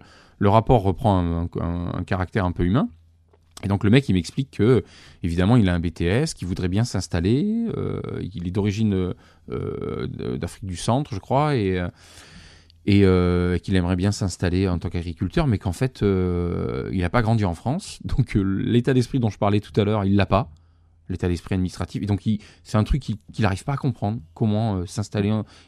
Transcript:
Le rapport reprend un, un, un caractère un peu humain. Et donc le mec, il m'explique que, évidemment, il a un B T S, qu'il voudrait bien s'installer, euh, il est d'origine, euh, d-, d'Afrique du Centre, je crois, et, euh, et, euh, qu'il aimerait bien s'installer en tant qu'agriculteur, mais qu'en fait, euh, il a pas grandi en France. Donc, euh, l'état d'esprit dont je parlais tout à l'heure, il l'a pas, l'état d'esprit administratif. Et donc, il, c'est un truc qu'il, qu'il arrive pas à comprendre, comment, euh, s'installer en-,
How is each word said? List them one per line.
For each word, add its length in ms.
Le 140
rapport 320
reprend 360
un, 300
un, 320
un 100
caractère 400
un 80
peu 120
humain. 260
Et 60
donc 160
le 40
mec, 200
il 60
m'explique 360
que, 340
évidemment, 340
il 120
a 60
un 60
B 100
T 140
S, 300
qu'il 140
voudrait 200
bien 160
s'installer, 840
euh, 240
il 120
est 40
d'origine, 640
euh, 560
d-, 320
d'Afrique 280
du 100
Centre, 380
je 60
crois, 340
et, 240
euh, 100
et, 200
euh, 540
qu'il 180
aimerait 200
bien 160
s'installer 560
en 100
tant 120
qu'agriculteur, 560
mais 120
qu'en 140
fait, 300
euh, 880
il 120
a 60
pas 120
grandi 220
en 100
France. 500
Donc, 320
euh, 60
l'état 500
d'esprit 280
dont 100
je 80
parlais 220
tout 200
à 40
l'heure, 200
il 120
l'a 100
pas, 240
l'état 200
d'esprit 260
administratif. 480
Et 40
donc, 200
il, 140
c'est 120
un 80
truc 160
qu'il, 160
qu'il 140
arrive 180
pas 100
à 40
comprendre, 420
comment, 420
euh, 100
s'installer 460
en-, 140